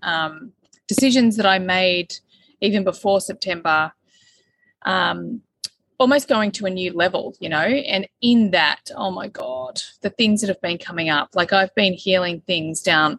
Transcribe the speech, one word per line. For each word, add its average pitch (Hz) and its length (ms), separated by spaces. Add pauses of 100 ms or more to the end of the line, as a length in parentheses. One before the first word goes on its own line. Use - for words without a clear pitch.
um, 160 480 (360)
decisions 240 500
that 208 80
I 190 120
made 185 560 (480)
even 202 220
before 196 360
September, 170 760 (880)
um, 175 580 (580)
almost 277 280
going 214 240
to 196 160
a - 20
new 185 240
level, 180 460
you 160 100
know, 151 80
and 196 500 (140)
in 233 300
that, 156 440
oh 196 140
my 185 180
God, 127 540 (200)
the 196 100
things 214 300
that 202 80
have - 120
been 175 160
coming 165 320
up, 147 240
like, 175 180
I've 190 220
been 196 200
healing 175 480
things 160 400
down 156 380